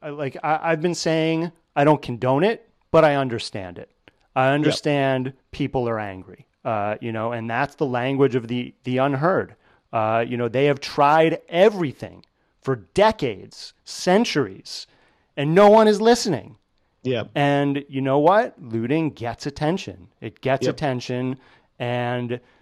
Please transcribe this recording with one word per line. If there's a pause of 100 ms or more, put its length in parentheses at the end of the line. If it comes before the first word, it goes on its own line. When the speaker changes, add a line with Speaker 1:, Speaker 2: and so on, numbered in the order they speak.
Speaker 1:
I,
like,
I,
I've
been
saying (240)
I
don't
condone
it, (240)
but
I
understand
it. (440)
I
Speaker 2:
Yeah.
Speaker 1:
understand (180)
people
are
angry, (180)
uh,
you
know,
and
that's
the
language
of
the, (100)
the
unheard. (380)
Uh,
you
know,
they
have
tried (100)
everything (360)
for (180)
decades, (120)
centuries, (500)
and
no
one
is
listening. (460)
Speaker 2:
Yeah. (100)
Speaker 1:
And
you
know
what?
Looting
gets
attention. (120)
It
gets
Speaker 2:
Yep.
Speaker 1:
attention, (400)
and (220)